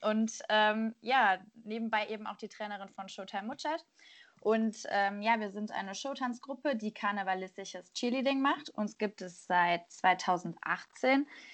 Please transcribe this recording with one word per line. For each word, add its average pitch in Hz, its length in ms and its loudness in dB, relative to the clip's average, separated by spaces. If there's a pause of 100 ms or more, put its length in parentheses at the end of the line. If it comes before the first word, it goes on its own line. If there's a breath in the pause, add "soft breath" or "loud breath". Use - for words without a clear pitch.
und, 220 480 0
ähm, 214 540 2
ja, 220 360 4 (260)
nebenbei 220 440 -2
eben 214 180 -8
auch 202 100 -8
die 214 120 -10
Trainerin 202 400 -10
von 190 220 -12
Showtime 196 360 -8
Mutscheid. 302 380 -4 (560 soft breath)
Und, 220 480 2
ähm, 202 320 0
ja, 220 180 2
wir 214 120 -4
sind 208 220 -6
eine 196 220 -6
Showtanzgruppe, 269 840 -4
die 214 180 -4
karnevalistisches 190 960 -4
Cheerleading 262 480 0
macht. 285 300 0
Uns 208 260 -4
gibt 214 240 -4
es 180 260 -12
seit 175 440 4
zweitausendachtzehn. 185 1400 2 (280 loud breath)